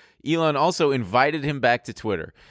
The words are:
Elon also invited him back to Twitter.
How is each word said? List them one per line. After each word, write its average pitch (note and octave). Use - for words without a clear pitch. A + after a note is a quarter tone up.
Elon D#3+
also D#3
invited C3+
him C#3+
back A#2+
to A2+
Twitter. F#2